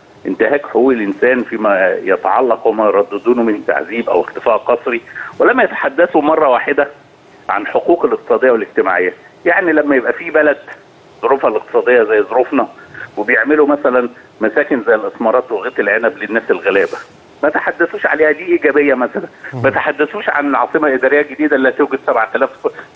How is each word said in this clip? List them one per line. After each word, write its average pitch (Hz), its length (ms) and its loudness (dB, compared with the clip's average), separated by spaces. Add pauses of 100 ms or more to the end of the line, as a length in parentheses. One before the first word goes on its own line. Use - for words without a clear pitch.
(260)
انتهاك 110 400 0
حقوق 131 260 2
الإنسان 120 500 0
فيما 101 600 0
يتعلق 110 640 0
وما 110 180 2
يرددونه 104 580 0
من 107 240 -2
تعذيب 90 440 -4
أو - 100 2
اختفاء - 360 -2
قسري، 120 440 -2 (380)
ولم 233 220 2
يتحدثوا 165 640 0
مرة 156 260 2
واحدة 139 400 0 (600)
عن 101 180 -2
حقوق 156 380 0
الاقتصادية 120 460 0
والاجتماعية. 92 640 -2 (300)
يعني 175 280 0
لما 147 240 2
يبقى 120 160 0
في 170 180 -10
بلد 151 280 2 (640)
ظروفها 131 280 2
الاقتصادية 110 520 2
زي 107 200 2
ظروفنا، 120 460 0 (480)
وبيعملوا 123 500 2
مثلًا 127 420 2 (320)
مساكن 123 460 0
زي 117 80 4
الإسمارات 110 580 0
وغيط 110 280 -6
العنب 107 380 0
للناس 107 320 -4
الغلابة، 95 480 0 (440)
ما 147 60 2
تحدثوش 170 580 -2
عليها، 151 240 2
دي 151 140 -4
إيجابية 147 500 2
مثلًا. 120 280 -2 (420)
ما 135 60 2
تحدثوش 151 580 -2
عن 143 260 0
عاصمة 135 400 0
إدارية 131 280 2
جديدة 147 340 -2
اللي 131 120 2
هتوجد 131 380 0
سبعة 117 280 0
آلاف، 127 160 0 (440)